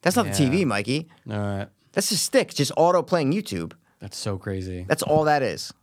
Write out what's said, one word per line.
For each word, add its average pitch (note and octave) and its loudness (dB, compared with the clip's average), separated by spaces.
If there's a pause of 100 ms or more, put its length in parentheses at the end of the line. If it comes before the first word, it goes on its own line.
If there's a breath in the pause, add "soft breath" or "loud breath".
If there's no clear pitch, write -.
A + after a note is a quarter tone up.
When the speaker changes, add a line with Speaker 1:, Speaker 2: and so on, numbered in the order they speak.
Speaker 1:
That's F3+ 2
not A#3 4
the - -2
T C3 4
V, E3 2
Speaker 2:
Yeah. F#3 2
Speaker 1:
Mikey. A#2+ -2 (220 soft breath)
Speaker 2:
All G#2+ -4
right. G2+ -4 (260)
Speaker 1:
That's - 0
the G3+ 0
stick, - 0
just C#3+ 0
auto E3+ 4
playing D#3 0
YouTube. F#2+ -4 (260)
Speaker 2:
That's G2 -14
so G2+ -6
crazy. F#2 -6
Speaker 1:
That's D#3 0
all D#3 2
that D3+ 2
is. G2+ -4